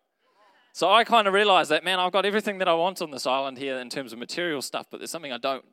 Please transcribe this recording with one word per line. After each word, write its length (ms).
So 160
I 140
kinda 280
realized 400
that, 120
man, 160
I've 140
got 120
everything 340
that 80
I 60
want 280
on 100
this 160
island 300
here 200
in 120
terms 240
of 60
material 420
stuff, 280
but 100
there's 120
something 220
I 40
don't, 360